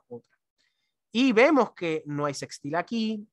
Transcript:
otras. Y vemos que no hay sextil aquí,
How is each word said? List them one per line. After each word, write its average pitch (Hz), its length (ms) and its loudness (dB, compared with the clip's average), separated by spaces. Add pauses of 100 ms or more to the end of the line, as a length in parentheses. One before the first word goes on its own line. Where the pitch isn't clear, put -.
otras. - 320 -20 (720)
Y 247 220 2
vemos 277 400 4
que 160 320 -6
no 147 200 -6
hay 143 80 -4
sextil 143 420 -10
aquí, 220 580 -6